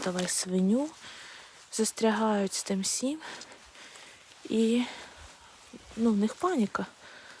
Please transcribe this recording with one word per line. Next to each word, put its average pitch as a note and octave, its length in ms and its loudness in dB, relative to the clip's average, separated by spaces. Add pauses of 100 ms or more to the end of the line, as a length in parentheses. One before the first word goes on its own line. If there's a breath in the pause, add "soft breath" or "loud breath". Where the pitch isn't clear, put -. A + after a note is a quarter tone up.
давай F3+ 240 -2
свиню. F#3+ 600 2 (840 loud breath)
Застрягають G#3+ 840 2
з - 80 -2
тим F#3+ 180 0
всім. C4+ 400 0 (1300 loud breath)
І, A3+ 360 4 (1120 loud breath)
ну, A3+ 160 6
в G#3 40 4
них G#3 180 4
паніка D4 520 2 (540 loud breath)